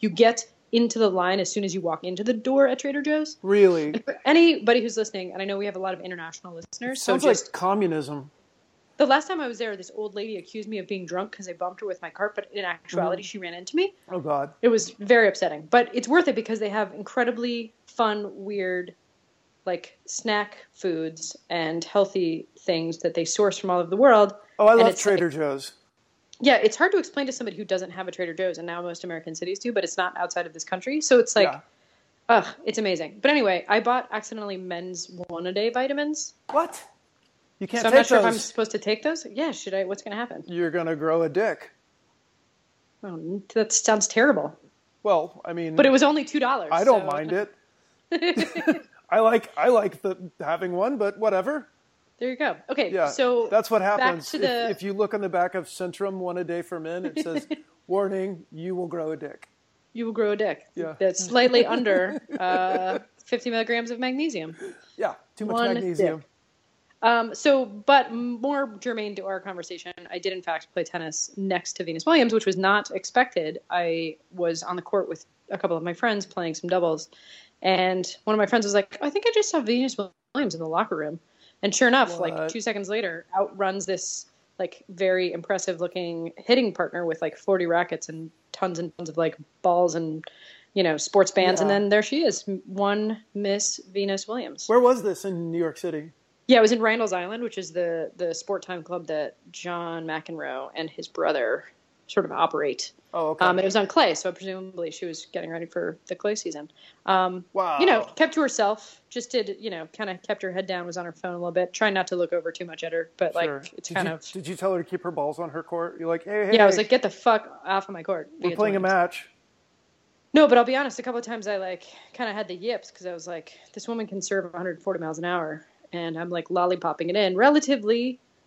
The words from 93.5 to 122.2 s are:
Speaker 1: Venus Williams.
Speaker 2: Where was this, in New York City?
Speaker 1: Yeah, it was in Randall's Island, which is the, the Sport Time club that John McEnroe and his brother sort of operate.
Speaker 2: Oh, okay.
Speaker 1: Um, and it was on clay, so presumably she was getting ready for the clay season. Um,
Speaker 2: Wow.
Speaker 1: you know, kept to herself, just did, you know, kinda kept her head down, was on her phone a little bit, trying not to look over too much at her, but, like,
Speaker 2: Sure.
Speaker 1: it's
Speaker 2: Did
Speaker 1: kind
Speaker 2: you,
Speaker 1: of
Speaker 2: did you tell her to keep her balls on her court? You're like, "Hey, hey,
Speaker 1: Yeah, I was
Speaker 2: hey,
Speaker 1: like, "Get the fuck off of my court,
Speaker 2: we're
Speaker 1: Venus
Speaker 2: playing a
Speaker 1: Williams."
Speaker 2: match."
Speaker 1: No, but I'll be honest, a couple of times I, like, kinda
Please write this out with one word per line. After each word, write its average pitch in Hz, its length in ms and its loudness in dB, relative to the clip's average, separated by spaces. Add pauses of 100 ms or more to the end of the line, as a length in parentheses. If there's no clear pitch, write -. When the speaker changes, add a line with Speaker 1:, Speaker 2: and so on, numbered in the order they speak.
Speaker 1:
Venus 196 360 -4
Williams. - 400 -8
Speaker 2:
Where 226 100 6
was 247 240 6
this, 196 220 -2
in 170 260 -6
New 170 80 -2
York 165 200 -2
City? 156 340 -8 (340)
Speaker 1:
Yeah, 247 120 8
it 226 40 8
was 220 100 6
in 233 80 2
Randall's 220 320 0
Island, 185 300 -4
which 226 160 -8
is 165 140 -10
the, 170 440 -4
the 170 180 -4
Sport 190 280 -6
Time 175 220 -10
club 175 240 -8
that 151 260 -4 (160)
John 170 560 -8
McEnroe 151 680 -8
and 160 120 -8
his - 200 -14
brother 139 560 0 (420)
sort 190 180 0
of - 80 -10
operate. 151 600 -2 (200)
Speaker 2:
Oh, 160 180 -2
okay. 160 140 0
Speaker 1:
Um, 180 140 4
and - 20 2
it 190 60 2
was 196 100 0
on 202 100 2
clay, 208 280 4
so 180 180 -4
presumably 185 580 -10
she - 140 -12
was 165 220 -10
getting 170 240 -10
ready 170 160 -8
for 170 400 -6
the 180 80 -8
clay 208 200 -2
season. 156 360 -8 (340)
Um, 185 480 0
Speaker 2:
Wow. 185 280 -2
Speaker 1:
you 359 60 6
know, 381 180 6 (120)
kept 320 180 2
to 311 60 0
herself, 220 680 -2
just 240 200 -10
did, 202 300 -2
you 220 80 -10
know, 160 240 -10
kinda 190 340 -8
kept 202 140 -4
her 190 100 -6
head 185 160 -4
down, 180 200 -6
was 170 100 -10
on 175 80 -6
her 170 80 -10
phone 180 220 -8
a 175 40 -8
little 175 140 -4
bit, 180 220 0
trying 214 180 2
not 190 160 0
to 185 80 -4
look 175 160 0
over 165 180 -2
too 170 140 -10
much 165 180 -12
at 165 120 -6
her, 170 240 -4
but, 170 160 0
like, 170 140 0
Speaker 2:
Sure. 139 140 -8 (140)
Speaker 1:
it's - 120 -14
Speaker 2:
Did 170 60 -8
Speaker 1:
kind 185 140 -2
Speaker 2:
you, 160 60 -4
Speaker 1:
of - 180 -14
Speaker 2:
did 170 160 -10
you 180 80 -8
tell 190 180 0
her 175 80 -2
to 165 60 -16
keep 180 140 -6
her 190 80 -6
balls 151 280 -4
on 170 120 -8
her 156 120 -8
court? 170 360 -6
You're 165 100 -6
like, 165 160 -2
"Hey, 208 220 -2
hey, 208 80 4
Speaker 1:
Yeah, 220 80 8
I 208 40 10
was - 100 6
Speaker 2:
hey, 160 60 2
Speaker 1:
like, 220 60 -6
"Get 247 140 4
the 196 80 0
fuck - 540 0
off 196 240 -2
of 202 40 -12
my 170 100 -10
court, 165 360 -6
Speaker 2:
we're - 60 -4
Speaker 1:
Venus 175 120 -2
Speaker 2:
playing 208 200 2
a 196 40 0
Speaker 1:
Williams." 185 140 2
Speaker 2:
match." 175 340 0 (1040)
Speaker 1:
No, 302 160 8
but 247 80 6
I'll 240 80 8
be 262 120 0
honest, 277 220 -2
a 240 40 -8
couple 247 160 -6
of 240 80 -8
times 220 200 -10
I, 202 120 -4
like, 185 260 -8 (300)
kinda 226 180 -6